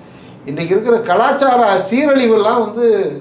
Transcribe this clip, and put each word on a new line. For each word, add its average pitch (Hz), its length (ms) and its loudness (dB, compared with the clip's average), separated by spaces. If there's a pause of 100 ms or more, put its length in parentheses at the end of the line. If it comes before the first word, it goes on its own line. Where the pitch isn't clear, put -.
(440)
இன்றைக்கு 160 300 -4
இருக்கிற 226 240 0
கலாச்சார 233 920 0
சீரழிவெல்லாம் 240 680 2
வந்து 214 600 -2